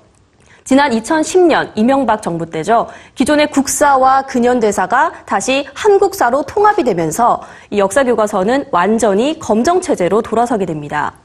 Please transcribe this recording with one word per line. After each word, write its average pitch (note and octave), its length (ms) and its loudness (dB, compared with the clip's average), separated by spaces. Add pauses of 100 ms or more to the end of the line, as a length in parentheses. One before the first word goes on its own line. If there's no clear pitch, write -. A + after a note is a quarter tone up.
(640)
지난 C4+ 300 2
이천십 D#4 480 0
년 A#3+ 340 2
이명박 A3+ 460 0
정부 E3+ 240 -6
때죠. E3 420 -2 (280)
기존의 D4 360 0
국사와 C4+ 760 2
근현대사가 A#3+ 840 0 (140)
다시 C4+ 480 -2
한국사로 F4 680 2
통합이 G#4 400 0
되면서 G3 580 0 (280)
이 G3+ 100 -2
역사 G3 240 2
교과서는 A3 680 0
완전히 A3 680 0
검정 D4 420 0
체제로 G3 400 0
돌아서게 A3+ 440 -2
됩니다. D3 480 -6 (120)